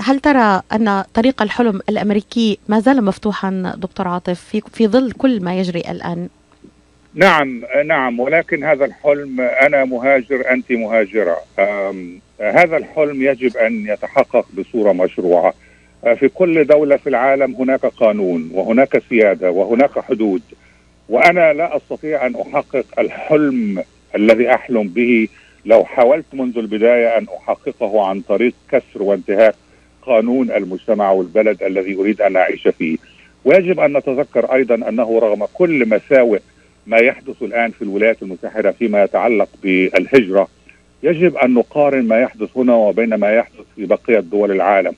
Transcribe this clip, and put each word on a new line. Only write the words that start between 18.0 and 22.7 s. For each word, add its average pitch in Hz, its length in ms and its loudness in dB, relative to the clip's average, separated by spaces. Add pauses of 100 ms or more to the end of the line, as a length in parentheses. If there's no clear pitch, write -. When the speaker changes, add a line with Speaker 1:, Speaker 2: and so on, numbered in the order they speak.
Speaker 2:
وهناك 113 560 0
سيادة 98 420 2
وهناك 113 480 0
حدود، 107 420 -2 (680)
وأنا 160 440 4
لا 151 240 -2
أستطيع 143 480 -6
أن 123 100 -4
أحقق 131 500 -4 (140)